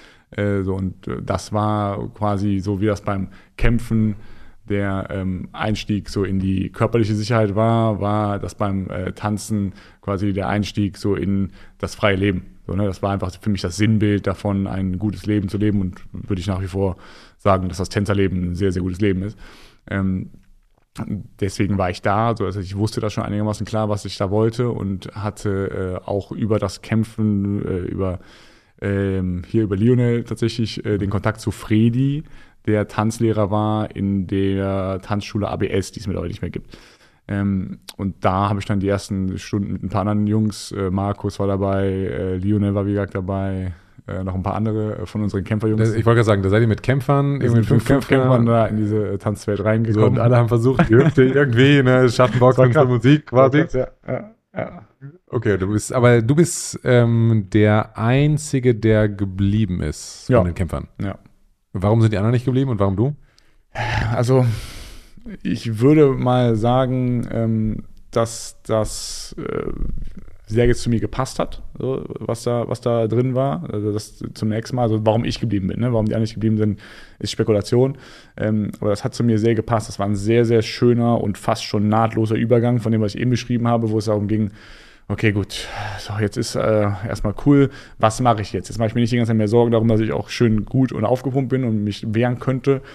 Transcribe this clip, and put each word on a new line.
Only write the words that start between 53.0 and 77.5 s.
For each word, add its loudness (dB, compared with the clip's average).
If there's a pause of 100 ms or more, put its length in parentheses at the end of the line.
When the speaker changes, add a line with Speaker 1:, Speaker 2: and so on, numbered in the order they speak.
Speaker 2:
quasi. 4
Speaker 1:
krass, -4
ja, -2 (200)
ja, -6 (240)
ja. -10 (460)
Speaker 2:
Okay, -2
du -2
bist, -2
aber 4
du 2
bist, 0
ähm, 4
der 4
Einzige, 2
der 4
geblieben 0
ist -8
von 2
Speaker 1:
Ja. 6
Speaker 2:
den -2
Kämpfern. -4 (120)
Speaker 1:
Ja. -6 (580)
Speaker 2:
Warum 2
sind 4
die 0
anderen 2
nicht 0
geblieben 0
und -2
warum 2
du? 0 (960)
Speaker 1:
Also, 2 (1000)
ich -4
würde 6
mal 2
sagen, 0
ähm, -2 (280)
dass -4
das, -4
äh, -6 (760)
sehr 2
jetzt 4
zu -2
mir 2
gepasst -6
hat, -6 (140)
so, -6 (140)
was -6
da, -2
was -6
da 0
drin 0
war. -2
Also -4
das -8 (120)
zunächst -4
mal, 0
also 0
warum 2
ich -4
geblieben 0
bin, -4
ne? 0
Warum 2
die 0
anderen 0
nicht -6
geblieben 0
sind, 0 (400)
ist -6
Spekulation. 2 (400)